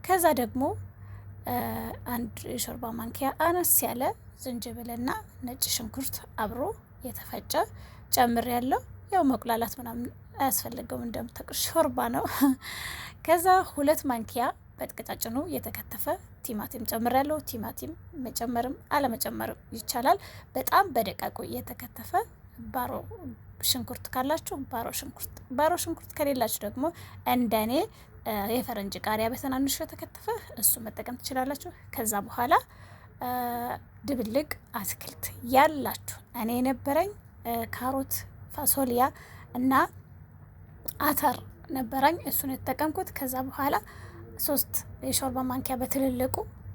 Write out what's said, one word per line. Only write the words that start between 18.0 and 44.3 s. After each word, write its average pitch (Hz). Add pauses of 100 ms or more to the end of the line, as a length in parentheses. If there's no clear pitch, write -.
መጨመርም 247 (160)
አለመጨመርም 226 (120)
ይቻላል። 254 (340)
በጣም 392
በደቃቁ 226 (100)
የተከተፈ 240 (560)
ባሮ 247 (680)
ሽንኩርት -
ካላችሁ 294
ባሮ 233
ሽንኩርት፣ - (160)
ባሮ 285
ሽንኩርት -
ከሌላችሁ 262
ደግሞ 214 (460)
እንደኔ፣ 226 (520)
አ፣ 214 (160)
የፈረንጅ 214
ቃሪያ 214
በትናንሹ 269
የተከተፈ - (300)
እሱ -
መጠቀም 220
ትችላላችሁ። 262 (200)
ከዛ 226
በኋላ፣ 240 (640)
አ፣ 254 (720)
ድብልቅ 247 (260)
አትክልት - (260)
ያላችሁ፣ 269 (180)
እኔ 226
የነበረኝ፣ 269 (300)
አ፣ 233 (160)
ካሮት፣ 262 (380)
ፋሶሊያ 262 (500)
እና 254 (1300)
አተር 294 (340)
ነበረኝ፣ 269 (100)
እሱን 277
የተጠቀምኩት። 294
ከዛ 254
በኋላ 277 (640)